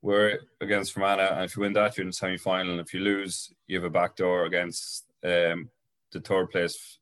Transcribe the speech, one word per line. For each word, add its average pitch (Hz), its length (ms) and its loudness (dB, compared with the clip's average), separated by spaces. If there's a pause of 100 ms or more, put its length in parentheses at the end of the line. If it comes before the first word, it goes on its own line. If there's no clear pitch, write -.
we're 104 380 2 (220)
against 101 320 -2
Fermanagh, 98 420 2
and 90 80 -2
if 92 140 -8
you 101 60 0
win 101 100 0
that, 104 240 4
you're 95 60 -4
in 92 60 -4
the 92 40 -10
semi-final, 92 580 -2
and 87 80 -2
if 85 140 -10
you 92 80 -4
lose, 98 500 -2 (160)
you 95 80 -4
have 87 80 -2
a 87 60 -2
back 87 260 0
door 90 300 2
against, 87 600 -4 (200)
um, 85 440 2 (440)
the 85 80 -8
third 95 280 0
place 87 280 0 (240)